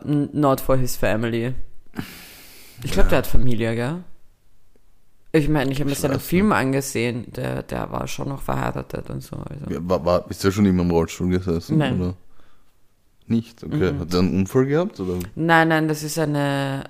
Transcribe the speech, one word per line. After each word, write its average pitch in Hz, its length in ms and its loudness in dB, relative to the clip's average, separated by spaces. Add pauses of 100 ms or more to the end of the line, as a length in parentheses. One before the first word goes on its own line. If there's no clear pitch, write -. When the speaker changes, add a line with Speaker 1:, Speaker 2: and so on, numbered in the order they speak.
Speaker 1:
n-, 143 280 0
not 135 280 2
for 131 140 4
his 123 200 2
family. 117 580 0 (1300)
Ich - 80 -4
glaub, 196 140 8
Speaker 2:
Ja. - 40 6
Speaker 1:
der 165 100 6
hat - 80 -2
Familie, 117 480 8
gell? 123 200 -2 (1400)
Ich 151 160 2
meine, 143 240 0
ich 135 80 -4
hab 147 60 0
mir 139 80 -2
Speaker 2:
Ich 135 60 -6
Speaker 1:
seine 135 160 -2
Speaker 2:
weiß 131 100 -6
Speaker 1:
Filme 196 240 2
Speaker 2:
nicht. 143 80 2
Speaker 1:
angesehen, 120 760 -2
der, - 280 -6
der 58 300 -8
war 60 160 -6
schon - 220 -6
noch 139 120 -8
verheiratet - 680 -6
und - 100 -8
so, - 140 -14
also. - 340 -12
Speaker 2:
Ja, 80 80 -6 (100)
war, 90 160 0
war, 87 280 0
ist - 120 -10
der 98 80 4
schon 101 140 4
immer 90 160 4
im 87 80 2
Rollstuhl 85 400 0
gesessen, 90 480 -2
Speaker 1:
Nein. 131 240 0
Speaker 2:
oder? 90 140 -4 (1120)
Nicht? - 360 -4
Okay. 80 300 -2
Speaker 1:
Mhm. 71 60 -6
Speaker 2:
Hat 85 120 -8
er 90 100 2
einen 82 140 2
Unfall 98 300 2
gehabt, 160 340 -2
oder? 90 200 -4 (160)
Speaker 1:
Nein, 160 320 4
nein, 156 200 0
das 151 140 -4
ist 151 160 -6
eine, 143 720 -2